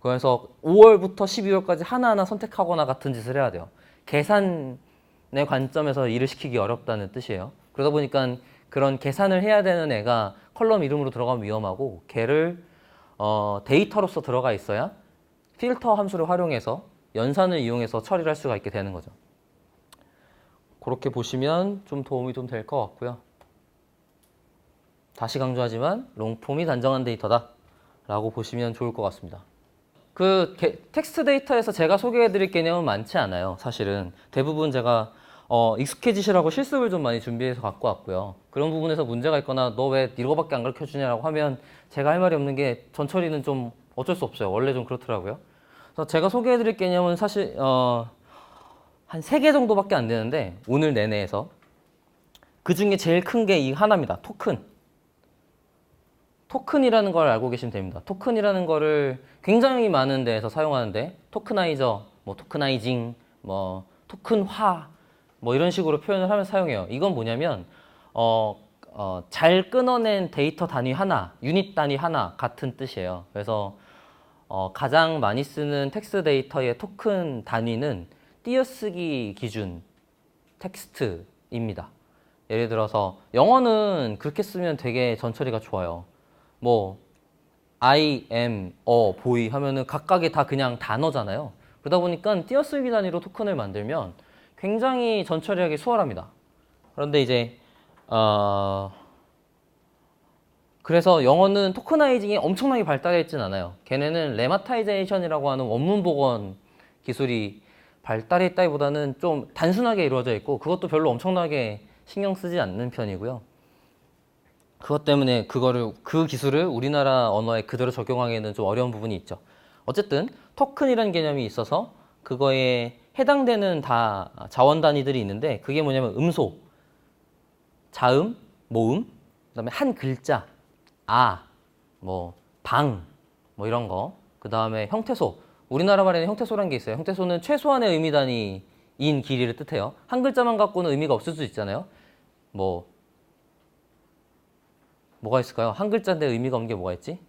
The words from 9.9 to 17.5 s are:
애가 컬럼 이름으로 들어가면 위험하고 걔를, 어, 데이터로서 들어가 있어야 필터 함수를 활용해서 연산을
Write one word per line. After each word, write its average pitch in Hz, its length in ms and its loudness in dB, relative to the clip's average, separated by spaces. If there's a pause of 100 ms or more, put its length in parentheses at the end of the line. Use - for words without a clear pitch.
애가 110 440 0 (200)
컬럼 220 300 2
이름으로 139 260 -2
들어가면 120 320 -2
위험하고 107 640 -6
걔를, 156 560 0 (560)
어, 104 460 0
데이터로서 190 560 2
들어가 123 320 0
있어야 107 400 -4 (680)
필터 240 360 0
함수를 190 340 -2
활용해서 165 560 -2 (300)
연산을 156 440 2